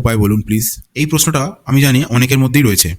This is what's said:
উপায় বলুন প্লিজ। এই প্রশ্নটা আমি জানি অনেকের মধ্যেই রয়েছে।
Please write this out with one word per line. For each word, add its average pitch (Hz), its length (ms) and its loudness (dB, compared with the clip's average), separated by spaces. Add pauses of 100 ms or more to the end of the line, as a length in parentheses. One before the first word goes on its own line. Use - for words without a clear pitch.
উপায় 117 220 0
বলুন 104 240 2
প্লিজ। 110 200 -2 (340)
এই 151 100 0
প্রশ্নটা 151 320 -2 (260)
আমি 135 180 2
জানি 131 140 2 (160)
অনেকের 131 280 2
মধ্যেই 131 240 2
রয়েছে। 92 300 0